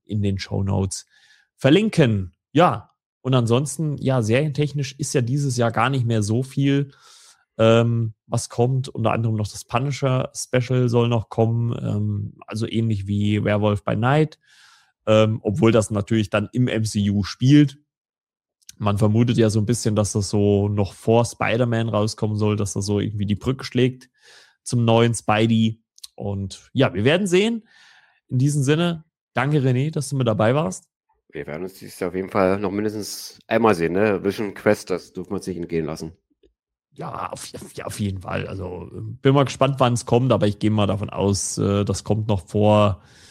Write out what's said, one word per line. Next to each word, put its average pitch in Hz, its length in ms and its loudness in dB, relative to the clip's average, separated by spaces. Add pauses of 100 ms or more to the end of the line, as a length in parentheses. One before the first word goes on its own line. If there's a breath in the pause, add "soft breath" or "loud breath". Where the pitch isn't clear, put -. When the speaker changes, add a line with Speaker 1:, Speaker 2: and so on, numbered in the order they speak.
Speaker 1:
in 104 160 -4
den 98 160 0
Shownotes 98 680 -4 (480 soft breath)
verlinken. 135 800 2 (160)
Ja, 147 400 2 (300)
und 127 120 -2
ansonsten, 131 640 0
ja, 131 240 0
serientechnisch 139 800 -2
ist - 160 -8
ja 135 60 4
dieses 131 360 -2
Jahr 113 140 2
gar 113 180 0
nicht 131 160 -2
mehr 113 160 0
so 110 220 0
viel, 139 480 0 (640 soft breath)
ähm, 113 560 4 (140)
was - 220 -6
kommt. 127 400 -2
Unter 110 240 -2
anderem 113 240 0
noch 107 100 -2
das - 160 -14
Punisher-Special 127 1300 -2
soll 117 180 2
noch 117 220 -2
kommen, 117 520 -2
ähm, 104 520 -4 (120)
also 107 220 -6
ähnlich 107 400 -2
wie 104 340 0
Werewolf 104 440 0
by 113 100 -2
Night, 143 420 0 (680 soft breath)
ähm, 110 360 4
obwohl 107 300 2
das 110 180 2
natürlich 107 400 -2
dann 104 220 -2
im 123 160 0
M 110 160 -2
C 104 260 0
U 101 140 0
spielt. 143 560 4 (960)
Man 104 200 0
vermutet 110 400 2
ja 113 120 4
so 107 120 0
ein 101 40 -2
bisschen, 113 300 -2
dass 104 160 0
das 104 180 -2
so 101 380 2
noch 101 260 -2
vor 117 300 2
Spider-Man 113 640 -2
rauskommen 107 480 -2
soll, 104 220 0
dass 101 160 -4
das 98 120 -4
so 101 140 0
irgendwie 104 260 -4
die 101 100 0
Brücke 131 280 -6
schlägt 127 460 -2 (540 soft breath)
zum 120 200 -2
neuen 117 300 4
Spidey. 113 680 2 (340)
Und 98 580 -8
ja, 123 200 2
wir 101 120 -2
werden 180 220 2
sehen. 214 380 0 (600 soft breath)
In 127 120 -2
diesem 143 240 0
Sinne, 160 420 0 (280)
danke 143 260 0
René, 131 340 0
dass 147 160 -6
du 139 80 -4
mit 123 100 0
dabei 110 280 2
warst. 175 340 -4 (420)
Speaker 2:
Wir 73 160 -12
werden 80 160 -10
uns 95 120 -12
dieses - 240 -20
Jahr 90 100 -4
auf 87 60 -10
jeden 92 140 -6
Fall 98 300 2
noch 98 120 -4
mindestens 107 760 -8
einmal 113 280 4
sehen, 82 180 -2
ne? 98 300 0
Vision 98 300 -4
Quest, - 360 0
das 90 240 -6
dürfen 92 180 -12
wir 101 40 -4
uns 90 120 -8
nicht 90 100 -8
entgehen 82 280 -4
lassen. 80 280 -10 (800)
Speaker 1:
Ja, 147 360 -10
auf, - 260 -14
auf, - 180 -18
ja, - 120 -14
auf - 140 -10
jeden 98 220 -4
Fall. 90 260 -8
Also, 90 460 -12
ähm, 110 280 -14
bin 135 120 4
mal 143 100 6
gespannt, 131 380 0
wann's 120 240 2
kommt, 123 260 2
aber 104 160 4
ich 101 120 -2
gehe 107 120 2
mal 104 160 2
davon 101 220 -4
aus, 98 480 -2
äh, 101 260 0
das 98 220 -4
kommt 107 240 -2
noch 98 180 -2
vor 104 540 2 (300 loud breath)